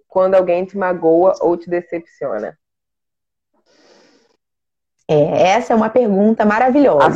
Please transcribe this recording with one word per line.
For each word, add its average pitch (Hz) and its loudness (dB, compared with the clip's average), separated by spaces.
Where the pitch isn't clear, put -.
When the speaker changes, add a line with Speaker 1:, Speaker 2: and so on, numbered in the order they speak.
Speaker 1:
quando 190 0
alguém 180 0
te 190 -12
magoa 170 0
ou 170 0
te 170 -18
decepciona? 156 -10
Speaker 2:
É, 151 0
essa 240 0
é - 2
uma 220 0
pergunta 220 0
maravilhosa. 220 2